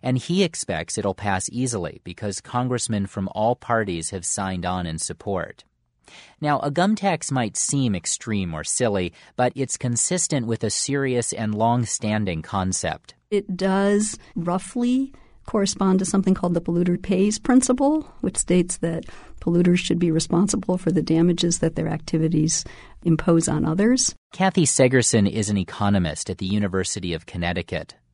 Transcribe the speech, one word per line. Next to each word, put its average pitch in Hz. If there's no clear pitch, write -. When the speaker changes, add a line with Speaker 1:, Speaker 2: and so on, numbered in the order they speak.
Speaker 1:
and 127
he 185
expects 85
it'll 101
pass 98
easily 113
because 98
congressmen 120
from 95
all 110
parties 98
have 92
signed 92
on 90
in 80
support. -
Now, 147
a 147
gum 185
tax 185
might 120
seem 127
extreme 92
or 76
silly, 101
but 123
it's 135
consistent 127
with 113
a 107
serious 131
and 107
long-standing 107
concept. 92
Speaker 2:
It 196
does 196
roughly 240
correspond 190
to 208
something 190
called 175
the 165
polluter 175
pays 208
principle, 269
which -
states 180
that 165
polluters 175
should 170
be 170
responsible 180
for 165
the 170
damages 170
that 160
their 160
activities 160
impose 165
on 151
others. 208
Speaker 1:
Kathy 185
Segerson 123
is 104
an 104
economist 92
at 92
the 95
University 95
of 80
Connecticut. 85